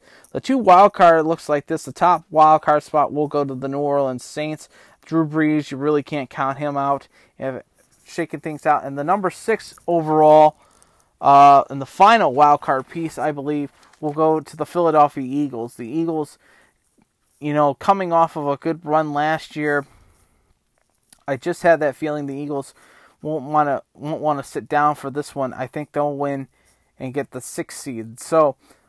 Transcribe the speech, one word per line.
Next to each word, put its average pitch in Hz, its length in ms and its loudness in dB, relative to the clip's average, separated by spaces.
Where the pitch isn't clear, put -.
The 135 80 -8
two 269 180 -2
wild 196 340 6
card 165 340 4
looks 160 220 -4
like 147 180 -2
this. 160 180 -6
The 131 80 -14
top 175 380 0
wild 156 320 4
card 151 200 2
spot - 300 -2
will 147 160 -4
go 147 160 -2
to 135 100 -8
the 131 140 -10
New 139 100 -8
Orleans 139 460 -4
Saints. 151 440 -10
Drew 160 220 -2
Brees, 151 440 -2
you 139 60 -10
really 147 260 -2
can't 139 280 -10
count 135 280 -6
him 147 180 -6
out. 139 320 -4
If 131 240 -8
shaking 160 340 -8
things 151 260 -10
out. 151 180 0
And 139 140 -10
the 143 40 -6
number 185 280 -2
six - 440 -6
overall, 156 720 6
uh, 139 480 8
and 139 100 -10
the 135 60 -10
final 196 480 4
wild 147 260 4
card 135 260 -2
piece, 165 300 -10
I 147 160 -4
believe, 143 400 -6
will 151 140 -6
go 156 280 2
to 151 180 -14
the 151 80 -6
Philadelphia 151 580 0
Eagles. 127 520 -6
The 120 120 -12
Eagles, 160 480 -6
you 147 140 -6
know, 147 180 2
coming 190 400 -2
off 165 240 0
of 147 100 -6
a 143 120 -2
good 165 260 -6
run 151 300 -2
last 156 420 -4
year, 147 300 -4
I 135 120 -4
just 175 240 -8
had 165 180 4
that 143 160 -2
feeling 151 300 -6
the 139 100 -10
Eagles 143 380 -8
won't 147 240 -8
wanna, 147 360 0
won't 143 260 -10
wanna 143 240 -2
sit 117 240 -12
down 147 280 0
for 139 120 -12
this 143 260 -10
one. 131 200 -6
I 127 120 -10
think 147 260 -12
they'll 147 220 -2
win 139 340 -6
and 131 160 -12
get 139 160 -6
the 127 100 -14
sixth - 400 -12
seed. 113 400 -12
So, 156 360 0